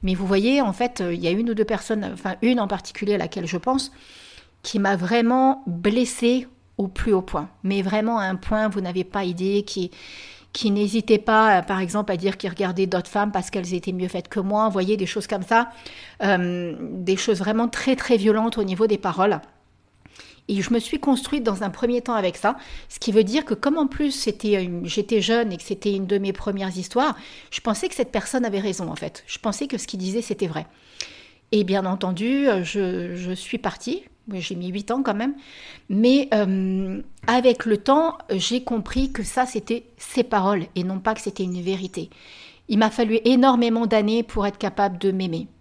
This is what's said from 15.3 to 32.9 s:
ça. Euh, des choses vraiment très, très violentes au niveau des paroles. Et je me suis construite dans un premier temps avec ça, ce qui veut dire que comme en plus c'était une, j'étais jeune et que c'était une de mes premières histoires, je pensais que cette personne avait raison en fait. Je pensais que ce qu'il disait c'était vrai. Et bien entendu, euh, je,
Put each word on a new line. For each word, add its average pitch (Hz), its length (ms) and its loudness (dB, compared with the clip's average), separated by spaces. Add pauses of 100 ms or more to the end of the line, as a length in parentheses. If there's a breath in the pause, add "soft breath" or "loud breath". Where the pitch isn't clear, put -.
ça. 233 260 2 (540 loud breath)
Euh, 180 560 2
des 185 360 -2
choses 190 240 0
vraiment 220 300 0
très, 262 260 0
très 254 220 2
violentes 220 400 2
au 220 60 0
niveau 190 240 0
des 208 100 2
paroles. 185 420 2 (1120 loud breath)
Et 196 120 0
je 233 120 0
me 233 60 2
suis 294 200 -4
construite 269 440 0
dans 208 200 0
un 196 60 -2
premier 240 320 -2
temps 247 140 -2
avec 185 200 0
ça, 233 220 0 (320 loud breath)
ce - 100 -16
qui - 120 -2
veut 214 120 6
dire 254 220 0
que 240 80 -2
comme 285 240 0
en 302 80 2
plus 277 260 -2
c'était 208 520 0
une, 175 200 -6
j'étais 202 380 0
jeune 226 320 2
et 170 40 -8
que - 60 -14
c'était 202 300 -2
une 196 140 -2
de 202 100 2
mes 196 160 -2
premières 190 420 -4
histoires, 233 400 0 (360 loud breath)
je - 100 -8
pensais 226 260 -2
que 359 60 -4
cette - 180 -2
personne 247 340 -2
avait 202 140 -2
raison 190 300 -4
en 156 60 -8
fait. - 320 -10
Je - 100 -10
pensais 220 300 -4
que 254 100 -4
ce - 80 -6
qu'il 196 140 -8
disait 190 240 -2
c'était 202 240 -4
vrai. 156 180 -6 (840 loud breath)
Et 208 120 4
bien 190 220 0
entendu, 196 640 0
euh, 190 140 2
je, 180 520 -2